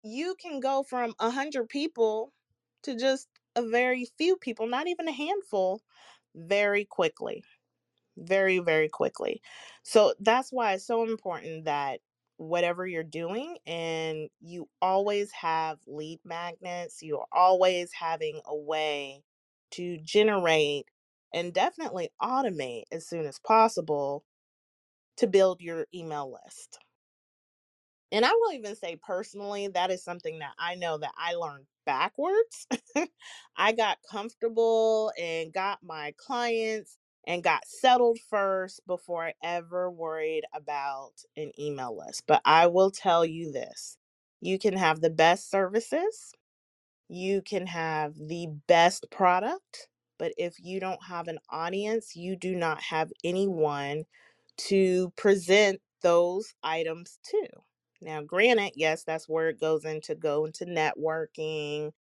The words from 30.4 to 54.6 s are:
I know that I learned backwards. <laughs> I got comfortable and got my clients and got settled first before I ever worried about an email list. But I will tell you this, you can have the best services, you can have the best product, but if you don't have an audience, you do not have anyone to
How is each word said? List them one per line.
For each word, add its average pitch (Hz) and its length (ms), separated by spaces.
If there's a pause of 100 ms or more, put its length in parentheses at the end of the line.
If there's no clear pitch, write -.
I 175 180
know 170 220
that 147 200
I 175 160
learned 147 320 (180)
backwards. 285 840 (280)
<laughs> - 600
I 202 160
got 220 260 (120)
comfortable 220 1120
and 165 320
got 190 300
my 156 340
clients 226 840 (280)
and 175 160
got 160 240
settled 247 520 (120)
first 190 560
before 175 400
I - 160
ever 175 480
worried 160 520 (120)
about 143 580 (240)
an 147 220
email 135 380
list. - 300
But 151 180
I 165 240
will 190 220
tell 170 340
you 165 260
this, - 480 (420)
you 190 180
can 190 180
have 160 240
the 165 100
best 165 400
services, 226 840 (760)
you 185 340
can 185 240
have 160 500
the 160 320 (200)
best 170 420
product, 196 800 (300)
but 165 180
if 170 240
you 185 200
don't 185 240
have 170 240
an 165 100 (120)
audience, 202 640
you 180 220
do 185 180
not 165 280
have 160 280 (140)
anyone 156 800 (520)
to 185 600